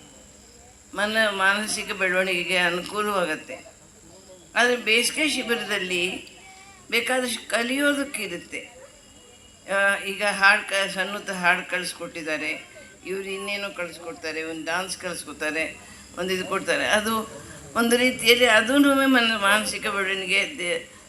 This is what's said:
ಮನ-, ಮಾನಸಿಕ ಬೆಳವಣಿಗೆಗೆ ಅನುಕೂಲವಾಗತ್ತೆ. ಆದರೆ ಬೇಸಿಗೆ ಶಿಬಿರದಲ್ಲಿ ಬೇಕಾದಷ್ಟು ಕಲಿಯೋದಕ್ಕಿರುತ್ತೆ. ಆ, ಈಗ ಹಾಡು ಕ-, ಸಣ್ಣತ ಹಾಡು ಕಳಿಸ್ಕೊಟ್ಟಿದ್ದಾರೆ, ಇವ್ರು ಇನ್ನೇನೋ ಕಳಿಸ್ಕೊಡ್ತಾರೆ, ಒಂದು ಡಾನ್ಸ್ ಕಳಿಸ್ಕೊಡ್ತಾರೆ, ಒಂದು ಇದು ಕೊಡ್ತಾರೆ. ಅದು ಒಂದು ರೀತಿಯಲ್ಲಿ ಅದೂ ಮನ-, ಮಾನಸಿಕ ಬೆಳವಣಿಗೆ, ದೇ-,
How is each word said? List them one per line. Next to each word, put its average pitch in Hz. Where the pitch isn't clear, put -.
ಮನ-, 208
ಮಾನಸಿಕ 202
ಬೆಳವಣಿಗೆಗೆ 185
ಅನುಕೂಲವಾಗತ್ತೆ. 180
ಆದರೆ 247
ಬೇಸಿಗೆ 240
ಶಿಬಿರದಲ್ಲಿ 202
ಬೇಕಾದಷ್ಟು 240
ಕಲಿಯೋದಕ್ಕಿರುತ್ತೆ. 240
ಆ, 196
ಈಗ 196
ಹಾಡು 202
ಕ-, 196
ಸಣ್ಣತ 196
ಹಾಡು 180
ಕಳಿಸ್ಕೊಟ್ಟಿದ್ದಾರೆ, 160
ಇವ್ರು 196
ಇನ್ನೇನೋ 196
ಕಳಿಸ್ಕೊಡ್ತಾರೆ, 165
ಒಂದು 160
ಡಾನ್ಸ್ 180
ಕಳಿಸ್ಕೊಡ್ತಾರೆ, 156
ಒಂದು 185
ಇದು 185
ಕೊಡ್ತಾರೆ. 165
ಅದು 214
ಒಂದು 233
ರೀತಿಯಲ್ಲಿ 240
ಅದೂ 226
ಮನ-, 269
ಮಾನಸಿಕ 202
ಬೆಳವಣಿಗೆ, 196
ದೇ-, 175